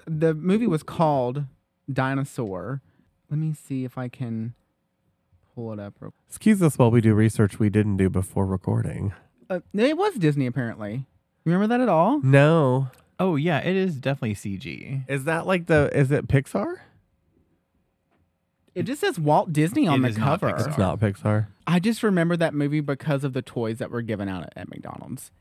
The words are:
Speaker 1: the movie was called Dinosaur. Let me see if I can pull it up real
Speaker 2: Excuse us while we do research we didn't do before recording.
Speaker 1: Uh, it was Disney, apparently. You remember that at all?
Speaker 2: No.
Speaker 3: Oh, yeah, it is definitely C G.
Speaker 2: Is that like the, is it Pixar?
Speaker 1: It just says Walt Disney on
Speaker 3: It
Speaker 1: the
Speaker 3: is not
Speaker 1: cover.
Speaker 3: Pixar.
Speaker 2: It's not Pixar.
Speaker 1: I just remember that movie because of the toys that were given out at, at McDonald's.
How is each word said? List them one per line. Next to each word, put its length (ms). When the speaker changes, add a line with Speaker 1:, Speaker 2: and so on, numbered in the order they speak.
Speaker 1:
the 280
movie 340
was 160
called 600
Dinosaur. 880
Let 120
me 140
see 300
if 140
I 100
can 460
pull 180
it 80
up 180
real 160
Speaker 2:
Excuse 340
us 160
while 120
we 100
do 140
research 440
we 120
didn't 260
do 120
before 380
recording. 680
Speaker 1:
Uh, 80
it 220
was 180
Disney, 320
apparently. 460
You 80
remember 140
that 140
at 80
all? 320
Speaker 2:
No. 680
Speaker 3:
Oh, 180
yeah, 220
it 160
is 240
definitely 360
C 240
G. 500
Speaker 2:
Is 160
that 220
like 200
the, 280
is 180
it 160
Pixar? 480
Speaker 1:
It 100
just 160
says 180
Walt 340
Disney 360
on 120
Speaker 3:
It 20
Speaker 1:
the 80
Speaker 3:
is 80
not 220
Speaker 1:
cover. 120
Speaker 3:
Pixar. 160
Speaker 2:
It's 100
not 220
Pixar. 460
Speaker 1:
I 140
just 220
remember 340
that 180
movie 260
because 440
of 80
the 100
toys 360
that 120
were 120
given 260
out 160
at, 120
at 140
McDonald's. 720